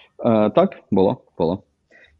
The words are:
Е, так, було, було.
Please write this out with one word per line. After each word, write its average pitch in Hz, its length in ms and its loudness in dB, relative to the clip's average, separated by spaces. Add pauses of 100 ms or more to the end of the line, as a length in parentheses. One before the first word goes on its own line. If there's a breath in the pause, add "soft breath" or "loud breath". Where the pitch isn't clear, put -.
(260 soft breath)
Е, 107 240 2
так, 185 260 0 (160)
було, 101 260 2 (200)
було. 85 260 -4 (560 soft breath)